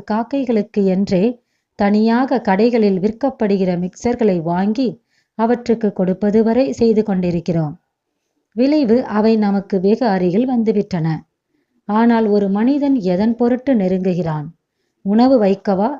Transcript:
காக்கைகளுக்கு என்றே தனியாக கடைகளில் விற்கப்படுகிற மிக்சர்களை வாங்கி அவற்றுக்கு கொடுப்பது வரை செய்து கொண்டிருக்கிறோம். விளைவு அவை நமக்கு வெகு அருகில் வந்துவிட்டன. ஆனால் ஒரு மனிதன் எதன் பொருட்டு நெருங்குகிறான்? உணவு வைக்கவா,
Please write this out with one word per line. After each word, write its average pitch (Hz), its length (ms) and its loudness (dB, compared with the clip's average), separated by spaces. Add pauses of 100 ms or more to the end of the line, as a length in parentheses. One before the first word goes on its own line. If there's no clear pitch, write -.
காக்கைகளுக்கு 226 800 -4
என்றே 190 400 0 (540)
தனியாக 226 600 0
கடைகளில் 208 580 2
விற்கப்படுகிற 202 800 -2
மிக்சர்களை 208 640 -2
வாங்கி 196 460 -2 (500)
அவற்றுக்கு 226 540 -2
கொடுப்பது 196 520 0
வரை 226 200 2 (100)
செய்து 220 300 2
கொண்டிருக்கிறோம். 175 720 -2 (800)
விளைவு 254 420 2 (100)
அவை 214 300 0
நமக்கு 202 420 -2
வெகு 214 260 0
அருகில் 190 420 0
வந்துவிட்டன. 202 600 -2 (840)
ஆனால் 226 380 2
ஒரு 202 220 2
மனிதன் 269 560 0
எதன் 208 300 0
பொருட்டு 247 400 0
நெருங்குகிறான்? 180 720 -2 (580)
உணவு 240 340 4
வைக்கவா, 196 480 0 (120)